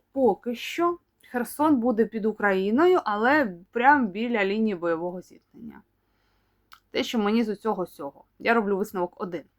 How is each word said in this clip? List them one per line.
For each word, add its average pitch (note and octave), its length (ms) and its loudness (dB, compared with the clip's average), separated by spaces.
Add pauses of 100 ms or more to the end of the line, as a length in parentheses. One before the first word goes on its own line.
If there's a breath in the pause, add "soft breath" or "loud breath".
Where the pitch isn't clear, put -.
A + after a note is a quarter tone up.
(120)
поки A#3+ 440 0
що E4+ 440 -4 (340)
Херсон C#4+ 420 0
буде A3+ 300 2
під G#3+ 200 -4
Україною, G#3+ 800 2
але A3 500 2 (160)
прям B3+ 360 4
біля G#3+ 380 -2
лінії G#3 300 0
бойового E3+ 460 -4
зіткнення. - 600 -20 (1080)
Те, F3+ 120 -2
що A3+ 160 -4
мені G#3+ 240 2
з G#3+ 60 -2
усього F#3+ 360 -4
сього. - 400 -14 (140)
Я A3+ 140 2
роблю G3+ 240 2
висновок F#3 440 -6
один. F3 220 -8 (160)